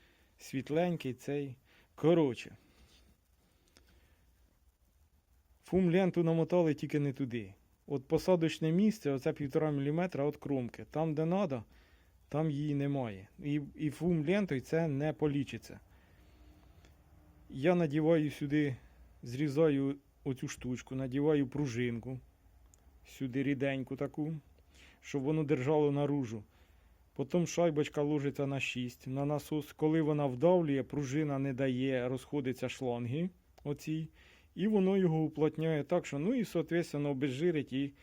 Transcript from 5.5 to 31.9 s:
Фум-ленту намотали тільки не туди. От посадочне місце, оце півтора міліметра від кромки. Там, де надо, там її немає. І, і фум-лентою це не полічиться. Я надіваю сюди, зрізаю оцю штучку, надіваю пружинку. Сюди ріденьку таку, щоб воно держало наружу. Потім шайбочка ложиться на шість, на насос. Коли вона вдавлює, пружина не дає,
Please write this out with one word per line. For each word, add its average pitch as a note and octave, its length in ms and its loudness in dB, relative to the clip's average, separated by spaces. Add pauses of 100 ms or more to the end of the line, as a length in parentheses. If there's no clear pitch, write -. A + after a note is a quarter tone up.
Фум-ленту F3 600 4
намотали E3 500 4
тільки D3 260 -2
не C#3+ 140 0
туди. A2+ 400 -6 (340)
От C#3+ 200 -6
посадочне D#3+ 640 2
місце, G3 400 2
оце C#3 220 0
півтора D3+ 380 -2
міліметра D3 560 -2
від D3 100 -4
кромки. A#2+ 540 -4
Там, D#3+ 220 0
де D#3 120 0
надо, E3 380 0 (680)
там D#3 220 0
її D3 240 -2
немає. C3 520 -2 (120)
І, D3 220 -2 (140)
і D3+ 140 -2
фум-лентою D#3+ 720 0
це E3 260 0
не D3 260 0
полічиться. C#3 680 -2 (1700)
Я D3 260 2
надіваю D#3 560 2
сюди, C#3+ 440 0 (480)
зрізаю C#3 720 2 (280)
оцю C3+ 240 -6
штучку, B2 480 -8
надіваю C#3 520 2
пружинку. B2 720 -4 (840)
Сюди C3+ 380 -4
ріденьку C3+ 520 -2
таку, D3 380 -4 (680)
щоб C#3+ 220 -4
воно D#3 200 2
держало D3 480 4
наружу. C#3 520 0 (720)
Потім D#3+ 300 0
шайбочка D3+ 540 0
ложиться C#3+ 460 0
на C#3 120 -2
шість, - 480 -6
на C#3 180 -2
насос. D3 480 -4
Коли D#3 280 2
вона D3 240 2
вдавлює, C#3+ 580 4
пружина C#3+ 560 -2
не C#3 140 -2
дає, B2+ 560 0